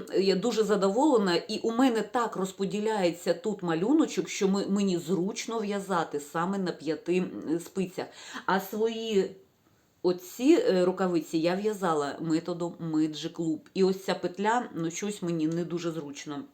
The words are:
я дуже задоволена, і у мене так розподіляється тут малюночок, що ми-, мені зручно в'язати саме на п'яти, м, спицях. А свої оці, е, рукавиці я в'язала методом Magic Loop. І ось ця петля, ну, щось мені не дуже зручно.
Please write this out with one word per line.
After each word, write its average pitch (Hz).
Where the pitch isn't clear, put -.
я 190
дуже 214
задоволена, 202
і 214
у 226
мене 233
так 254
розподіляється 190
тут 196
малюночок, 185
що 190
ми-, 196
мені 196
зручно 196
в'язати 185
саме 180
на 175
п'яти, 156
м, 160
спицях. 180
А 190
свої 220
оці, 240
е, 180
рукавиці 180
я 175
в'язала 185
методом 170
Magic 156
Loop. 160
І 190
ось 190
ця 185
петля, 208
ну, 165
щось 202
мені 165
не 170
дуже 165
зручно. 143